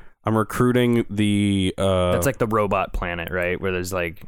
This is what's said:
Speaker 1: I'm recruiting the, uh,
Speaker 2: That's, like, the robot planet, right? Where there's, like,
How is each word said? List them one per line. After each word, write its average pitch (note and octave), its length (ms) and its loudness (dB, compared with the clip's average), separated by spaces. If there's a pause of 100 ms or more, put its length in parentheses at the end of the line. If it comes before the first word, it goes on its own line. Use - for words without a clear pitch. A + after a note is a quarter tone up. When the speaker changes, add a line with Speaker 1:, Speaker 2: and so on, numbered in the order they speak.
(240)
Speaker 1:
I'm A2 140 0
recruiting A#2+ 720 2
the, G2+ 680 2
uh, F#2 320 2
Speaker 2:
That's, F2+ 160 2
like, C3+ 100 -2
the A#2+ 100 0
robot G#2 460 0
planet, F2 380 -4
right? F2+ 280 -2
Where F#2+ 120 -4
there's, F2+ 220 -4
like, E2+ 340 -4